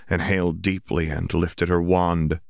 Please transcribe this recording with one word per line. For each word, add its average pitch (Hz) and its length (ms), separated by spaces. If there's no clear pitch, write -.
inhaled 87 520
deeply 92 480
and 76 240
lifted 85 360
her 87 120
wand. 85 680